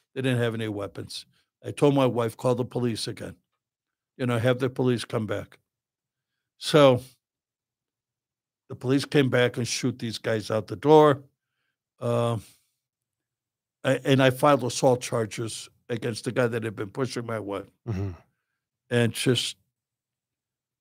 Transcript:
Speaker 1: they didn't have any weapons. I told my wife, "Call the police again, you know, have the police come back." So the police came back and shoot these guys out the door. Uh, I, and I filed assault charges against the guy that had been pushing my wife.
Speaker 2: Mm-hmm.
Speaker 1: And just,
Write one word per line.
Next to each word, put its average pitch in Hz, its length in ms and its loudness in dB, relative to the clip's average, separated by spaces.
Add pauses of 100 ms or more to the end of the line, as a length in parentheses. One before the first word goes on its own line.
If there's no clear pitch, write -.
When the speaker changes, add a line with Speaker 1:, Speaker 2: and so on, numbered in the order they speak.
(140)
Speaker 1:
they 135 80 -8
didn't 127 180 0
have 117 140 0
any 113 140 -6
weapons. 101 580 -10 (380)
I 117 80 -10
told 143 220 4
my 135 120 4
wife, 117 300 -2
"Call 127 180 0
the 120 100 -4
police 123 440 -4
again, - 280 -12 (800)
you 127 100 -4
know, 120 120 0
have 123 220 2
the 131 100 -2
police 123 340 0
come 110 220 -6
back." 101 320 -8 (1000)
So 135 440 6 (1700)
the 127 80 -14
police 131 280 0
came 139 240 2
back 123 280 2
and 117 100 -4
shoot - 320 -4
these 113 200 -8
guys 113 320 -4
out 110 180 -2
the 110 80 -10
door. 151 460 6 (760)
Uh, 117 400 -2 (1400)
I, 131 220 0
and 135 180 4
I 131 80 6
filed 139 340 2
assault 123 360 0
charges 113 680 -8 (200)
against 113 360 -6
the 123 80 -6
guy 123 140 0
that 113 180 -4
had 107 120 -8
been 107 140 -8
pushing 123 360 -6
my 113 140 -6
wife. 101 260 -8 (220)
Speaker 2:
Mm-hmm. 98 220 -4 (800)
Speaker 1:
And 120 220 0
just, - 440 -2 (1200)